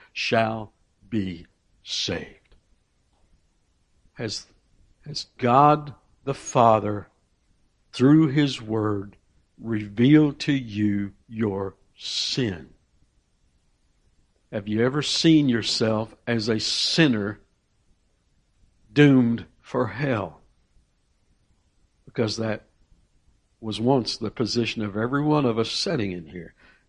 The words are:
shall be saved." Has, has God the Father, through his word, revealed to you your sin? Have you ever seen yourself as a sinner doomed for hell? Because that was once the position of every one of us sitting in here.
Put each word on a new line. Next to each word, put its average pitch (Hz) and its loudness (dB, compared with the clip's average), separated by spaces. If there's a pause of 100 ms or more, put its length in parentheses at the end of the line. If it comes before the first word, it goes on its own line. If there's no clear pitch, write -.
(140)
shall 113 -2 (380)
be 92 -6 (380)
saved." - -8 (1600)
Has, - -10 (580)
has - -12 (120)
God 147 4 (300)
the 139 -6
Father, 107 2 (840)
through 147 6
his 135 0
word, 107 -4 (400)
revealed 117 2
to - -2
you 104 -2 (160)
your 101 -4 (200)
sin? - -6 (1800)
Have 104 -8
you 107 0
ever 135 0
seen 151 4
yourself 110 -2 (140)
as 117 -2
a 110 0
sinner 110 0 (1500)
doomed 127 4 (160)
for 123 -4
hell? 107 -6 (1600)
Because 107 -4
that 110 -6 (920)
was 107 -8
once 123 0
the 104 -8
position 113 -4
of 104 -6
every 127 -2
one 151 0
of 113 0
us 110 -2
sitting 123 -4
in 87 -12
here. 85 -16 (360)